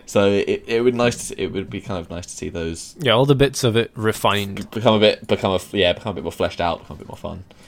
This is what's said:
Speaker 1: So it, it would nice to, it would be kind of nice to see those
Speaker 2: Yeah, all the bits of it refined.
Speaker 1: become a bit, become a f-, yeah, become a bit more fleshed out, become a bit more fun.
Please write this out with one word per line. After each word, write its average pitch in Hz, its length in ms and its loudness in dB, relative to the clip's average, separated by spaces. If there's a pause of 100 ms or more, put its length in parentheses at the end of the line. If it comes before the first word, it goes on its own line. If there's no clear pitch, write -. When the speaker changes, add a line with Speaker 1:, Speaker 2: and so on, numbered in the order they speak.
Speaker 1:
So 101 240 4
it, - 360 0
it 117 140 0
would 123 140 4
nice 120 320 0
to, - 140 -10
it 90 100 -4
would 95 180 -6
be 95 120 -8
kind 95 180 -6
of 82 100 -10
nice 85 160 -10
to - 60 -14
see - 180 -10
those 82 500 -8
Speaker 2:
Yeah, 135 120 2
all 123 160 6
the 143 80 6
bits 135 280 2
of 113 120 2
it 117 180 0
refined. 101 800 -2
Speaker 1:
become 110 240 4
a 107 40 4
bit, - 280 4
become 104 240 0
a 95 40 2
f-, - 180 -6
yeah, 87 200 4
become 104 180 -8
a - 40 -6
bit 71 80 -10
more 82 80 -6
fleshed - 300 -4
out, 85 180 -2
become - 160 -18
a - 40 -16
bit - 80 -18
more - 100 -16
fun. 90 260 -12 (240)